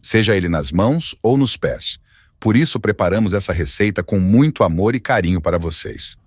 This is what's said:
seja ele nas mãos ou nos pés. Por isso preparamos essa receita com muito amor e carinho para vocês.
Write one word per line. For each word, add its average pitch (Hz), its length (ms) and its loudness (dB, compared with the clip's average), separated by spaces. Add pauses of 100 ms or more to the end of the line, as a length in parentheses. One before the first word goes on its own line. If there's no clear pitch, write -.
seja 110 340 2
ele 90 120 0
nas 76 240 -2
mãos 117 500 0
ou 123 160 2
nos 135 200 0
pés. - 420 -4 (400)
Por 110 160 2
isso 139 240 2
preparamos 101 540 0
essa 101 180 -2
receita 92 520 -2
com 101 160 -2
muito 113 440 4
amor 95 320 2
e 123 40 -2
carinho 90 420 0
para 87 160 0
vocês. - 680 -8